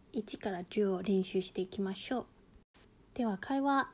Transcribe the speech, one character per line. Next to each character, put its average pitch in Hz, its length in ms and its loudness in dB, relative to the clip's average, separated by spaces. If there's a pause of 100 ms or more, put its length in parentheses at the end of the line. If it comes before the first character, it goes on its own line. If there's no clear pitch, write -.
(140)
一 - 260 -6
か 214 100 -4
ら 180 140 -4
十 202 260 2
を 185 140 0
練 190 200 4
習 190 180 0
し 185 100 -8
て 185 100 -2
い 185 60 -2
き - 120 -6
ま 190 140 -2
し - 180 -8
ょ 147 100 0
う。 - 40 -16 (880)
で 254 100 0
は、 208 140 2
会 277 240 -2
話 269 320 2